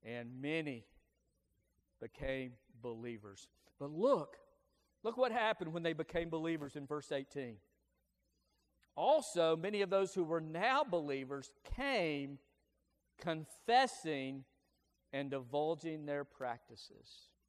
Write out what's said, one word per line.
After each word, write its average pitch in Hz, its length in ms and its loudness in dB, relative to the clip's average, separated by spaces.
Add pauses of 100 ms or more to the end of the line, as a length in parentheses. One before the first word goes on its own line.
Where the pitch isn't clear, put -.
And 120 380 -8
many 147 440 -2 (1120)
became 131 520 -6 (300)
believers. 113 680 -8 (320)
But 143 120 -8
look, 180 460 2 (640)
look 233 160 -4
what 247 140 4
happened 214 420 0
when 170 80 -2
they 165 120 0
became 165 360 -2
believers 160 460 -2
in 143 100 -6
verse 147 260 -6
eighteen. 135 440 -4 (1400)
Also, 170 640 6
many 202 240 0
of 190 80 2
those 190 240 4
who 185 100 2
were 165 160 2
now 185 440 2
believers 143 680 -2 (240)
came 160 600 0 (840)
confessing 160 1300 0 (680)
and 139 200 -4
divulging 151 760 -2
their 143 180 -2
practices. - 1040 -10 (200)